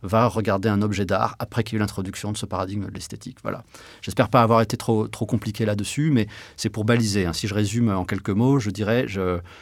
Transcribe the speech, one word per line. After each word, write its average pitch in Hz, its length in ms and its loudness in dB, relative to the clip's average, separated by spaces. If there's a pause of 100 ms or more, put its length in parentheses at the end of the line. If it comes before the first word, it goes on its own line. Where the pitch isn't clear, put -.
va 110 240 4
regarder 104 420 0
un 101 140 4
objet 101 240 0
d'art 101 320 0
après - 240 -4
qu'il 110 120 -4
y - 20 -2
ait - 20 0
eu - 20 0
l'introduction 101 520 -4
de 104 40 -4
ce - 80 -8
paradigme 95 420 -4
de - 40 -10
l'esthétique. - 520 -14
Voilà. - 220 -6 (380)
J'espère - 260 0
pas 127 140 6
avoir 113 180 6
été 113 160 0
trop, 110 320 0
trop 110 160 -6
compliqué 110 400 -2
là-dessus, 107 460 -2
mais 117 160 4 (300)
c'est - 120 -4
pour 107 160 -4
baliser, 107 400 2
hein. 85 80 0
Si 107 160 -4
je 98 60 -4
résume 107 360 2
en 92 140 0
quelques 98 260 -4
mots, 123 280 4
je 107 100 -2
dirais, 107 400 0
je, 92 300 -2 (240)